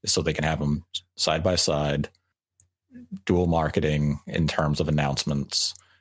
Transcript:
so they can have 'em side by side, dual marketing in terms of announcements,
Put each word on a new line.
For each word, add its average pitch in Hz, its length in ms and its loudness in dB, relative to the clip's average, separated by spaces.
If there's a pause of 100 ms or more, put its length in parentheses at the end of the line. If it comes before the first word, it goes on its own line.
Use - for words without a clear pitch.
so - 160 2
they 80 100 0
can 80 120 -2
have 78 180 0
'em 76 220 0 (320)
side 80 260 0
by 92 140 2
side, 73 520 0 (1200)
dual 90 200 4
marketing 76 800 0
in 80 220 0
terms 76 320 0
of 80 80 0
announcements, 71 880 -2 (260)